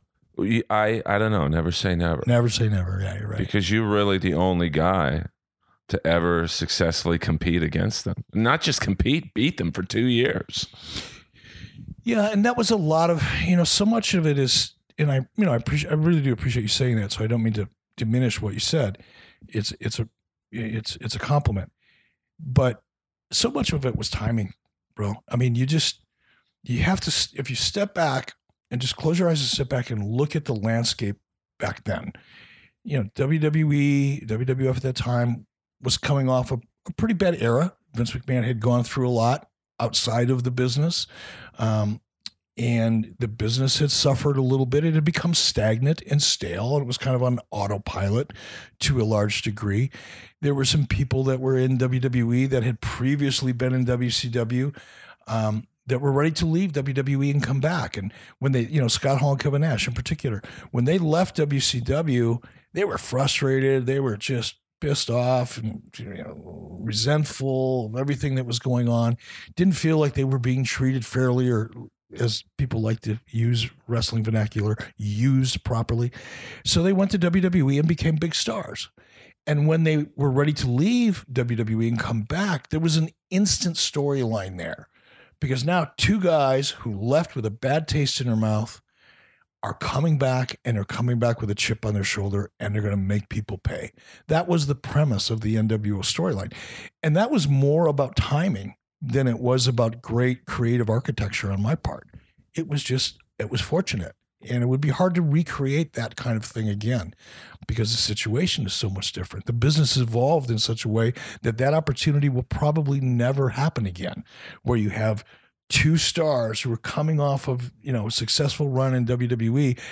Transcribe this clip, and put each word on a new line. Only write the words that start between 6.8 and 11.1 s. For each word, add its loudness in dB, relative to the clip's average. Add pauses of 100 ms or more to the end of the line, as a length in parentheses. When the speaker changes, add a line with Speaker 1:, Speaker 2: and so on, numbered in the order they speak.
Speaker 1:
compete 0
against -2
them. -6 (100)
Not 2
just 0
compete, 0
beat 0
them -2
for -4
two -2
years. -2 (1400)